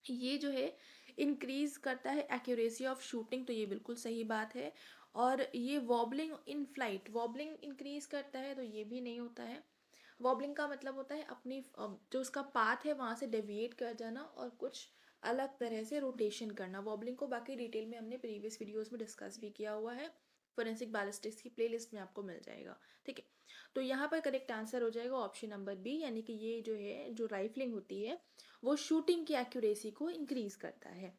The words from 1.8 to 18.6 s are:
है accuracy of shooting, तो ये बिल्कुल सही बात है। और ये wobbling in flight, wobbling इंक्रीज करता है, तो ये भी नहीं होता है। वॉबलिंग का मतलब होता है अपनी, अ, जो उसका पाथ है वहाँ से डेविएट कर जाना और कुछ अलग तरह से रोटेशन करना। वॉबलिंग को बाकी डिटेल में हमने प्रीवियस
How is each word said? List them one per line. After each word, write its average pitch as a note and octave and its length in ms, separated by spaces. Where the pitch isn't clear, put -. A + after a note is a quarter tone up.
है C#4+ 200
accuracy A#3+ 560
of C4 160
shooting, B3 440
तो B3+ 60
ये G#3+ 140
बिल्कुल G#3+ 300
सही A#3 280
बात A3 300
है। C#4 180
और B3+ 260
ये C4 260
wobbling A#3+ 500
in D4 200
flight, G#3+ 460
wobbling A#3+ 380
इंक्रीज C#4+ 420
करता C#4 320
है, C4+ 160
तो C4 80
ये G#3+ 220
भी A#3+ 160
नहीं A#3+ 200
होता A#3+ 220
है। A#3+ 200
वॉबलिंग C4 360
का D4 120
मतलब C4+ 260
होता C4+ 200
है D4+ 100
अपनी, B3+ 340
अ, G#3+ 80
जो C4 80
उसका C4+ 220
पाथ A#3+ 320
है D4+ 60
वहाँ B3 240
से B3+ 100
डेविएट A3 480
कर A#3 200
जाना A3+ 280
और B3+ 280
कुछ - 360
अलग C4+ 360
तरह A3+ 260
से D4 160
रोटेशन A3+ 500
करना। F#3+ 300
वॉबलिंग A3 360
को C#4+ 100
बाकी B3 300
डिटेल A3+ 300
में A#3 120
हमने A3+ 180
प्रीवियस A3 440